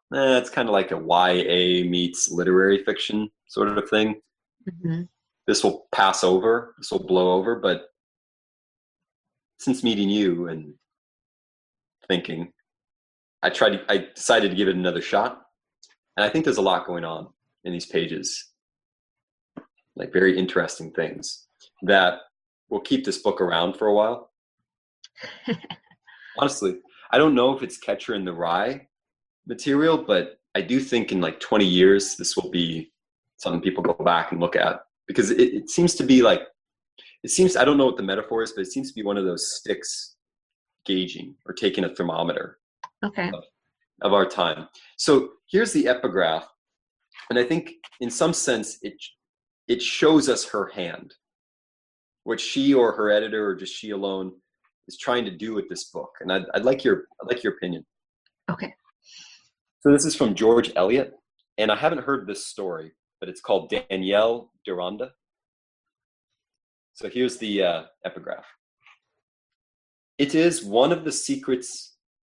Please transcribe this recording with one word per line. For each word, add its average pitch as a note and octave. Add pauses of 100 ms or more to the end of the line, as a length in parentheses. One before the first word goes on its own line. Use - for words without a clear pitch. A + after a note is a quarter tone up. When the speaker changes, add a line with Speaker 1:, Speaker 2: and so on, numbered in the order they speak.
(140)
Speaker 1:
"Eh, C3+
it's B2
kinda A#2
like G2
a E2
Y F2 (180)
A F2+
meets F2
literary F#2
fiction G#2+ (200)
sort G#2
of G2+
thing. G#2+ (500)
Speaker 2:
Mm-hmm. E3+ (460)
Speaker 1:
This G#2
will -
pass F#2+
over, G#2+
this -
will F#2
blow F#2
over," G2
but F#2 (1700)
since -
meeting G2+
you F#2
and D#2 (1300)
thinking, E2+ (880)
I E2
tried, G2+
I G2
decided G#2+
to F2+
give G2
it F2+
another F2+
shot. - (760)
And G#2
I G#2
think D#3+
there's C#3+
a G2
lot F2+
going F2
on E2 (320)
in F2+
these F2
pages, - (1400)
like, -
very F#2
interesting E2+
things - (360)
that F#2 (500)
will G2+
keep C3
this G2
book G#2
around F2
for A2
a G#2
while. A2 (1160)
Speaker 2:
<laughs> A#3 (840)
Speaker 1:
Honestly, C3+ (340)
I B2
don't D3+
know B2+
if C3+
it's -
Catcher -
in G2
the F2+
Rye F2+ (580)
material, D3
but G2 (160)
I G2
do B2+
think A#2+
in, F#2
like, D#2+
twenty G#2
years, F#2+
this -
will -
be E2 (440)
something E2+
people F2+
go E2+ (100)
back E2+
and E2+
look E2+
at - (260)
because -
it, -
it -
seems E3+
to -
be B2+
like, G#2+ (800)
it -
seems, F3+
I B2
don't C#3+
know C3+
what B2
the A2
metaphor G#2
is, A2+
but G2
it F#2
seems C3
to -
be A2
one G2+
of F#2+
those -
sticks - (680)
gauging F#2 (100)
or F2+
taking F#2+
a F2
thermometer E2+ (460)
Speaker 2:
Okay. G3
Speaker 1:
of, - (580)
of G2
our F#2+
time. D#2+ (280)
So - (180)
here's G#3
the C3
epigraph. F2+ (840)
And A#2+
I B2
think D#3+ (280)
in A#2+
some E3
sense, A#2
it, G2+ (720)
it B2
shows D3+
us A2+
her G2+
hand, - (1120)
what A2+
she C#3
or A#2
her G#2
editor G#2+
or F#2+
just F#2
she G#2+
alone F#2+ (560)
is -
trying B2
to G2+
do A2
with G2+
this -
book. - (100)
And F#2
I'd, F#2+ (100)
I'd G2+
like C3+
your, G2+ (160)
I'd -
like B2
your G#2
opinion. E2+ (640)
Speaker 2:
Okay. - (1080)
Speaker 1:
So C#3+
this C#3+
is D#3
from A2
George A2+
Eliot, A2 (460)
and A2
I G#2
haven't D3+
heard B2+
this G2
story, E2 (280)
but F#2
it's F2+
called F#2+ (160)
Danielle G2+ (140)
Deronda. G2+ (1800)
So G#2
here's B2
the, G2+
uh, E2+ (220)
epigraph. - (1700)
"It C#3+
is E3
one A#2
of D#3+
the D3+
secrets - (280)